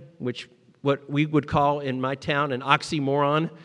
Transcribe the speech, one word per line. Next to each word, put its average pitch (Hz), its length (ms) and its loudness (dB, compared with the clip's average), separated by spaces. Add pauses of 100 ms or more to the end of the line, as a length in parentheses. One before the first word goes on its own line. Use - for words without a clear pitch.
(200)
which 123 300 -6 (340)
what 139 260 0
we 143 160 2
would 151 220 0
call 147 340 2
in 131 180 -4
my 135 160 -2
town 143 360 -2
an 123 100 -2
oxymoron, 143 880 2 (140)